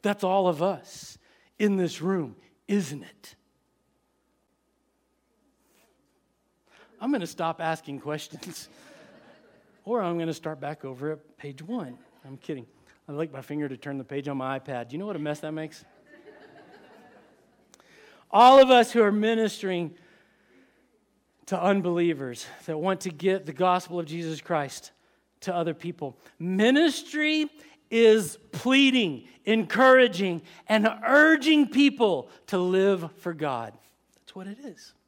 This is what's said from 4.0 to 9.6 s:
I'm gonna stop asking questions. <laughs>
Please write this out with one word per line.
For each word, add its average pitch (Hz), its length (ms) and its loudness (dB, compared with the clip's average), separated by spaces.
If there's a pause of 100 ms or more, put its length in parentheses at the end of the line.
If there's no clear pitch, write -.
I'm 247 100 -4
gonna 180 160 -2
stop 165 340 -6
asking 156 380 -6
questions. 151 760 -12
<laughs> - 60 -20 (1040)